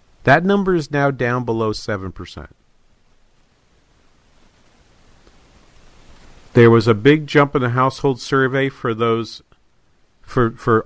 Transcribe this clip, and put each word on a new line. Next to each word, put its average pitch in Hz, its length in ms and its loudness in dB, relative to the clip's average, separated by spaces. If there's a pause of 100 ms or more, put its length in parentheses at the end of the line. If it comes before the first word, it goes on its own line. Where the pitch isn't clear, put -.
(240)
that 156 200 2
number 190 300 0
is 156 160 -2
now 143 220 0
down 123 320 -4
below 113 300 -2
seven 95 400 -8
percent. - 420 -18 (4000)
There 117 200 8
was 113 160 4
a 117 80 4
big 143 320 2
jump 143 280 0
in 143 60 -2
the 123 80 -2
household 131 500 -2
survey 135 480 -2
for 123 280 -6
those, 113 480 -4 (800)
for, 120 280 0
for 110 340 0